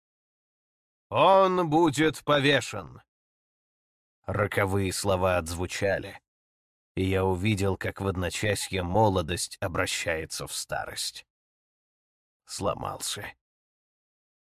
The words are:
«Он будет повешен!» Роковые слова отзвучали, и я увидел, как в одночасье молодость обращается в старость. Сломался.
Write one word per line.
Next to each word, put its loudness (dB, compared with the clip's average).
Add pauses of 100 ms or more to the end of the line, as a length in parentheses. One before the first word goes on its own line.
(1080)
«Он 6
будет 4
повешен!» 0 (1200)
Роковые 0
слова 2
отзвучали, -4 (720)
и 0
я 2
увидел, 0
как -8
в -2
одночасье -2
молодость 2
обращается -4
в -12
старость. -8 (1200)
Сломался. -6 (1120)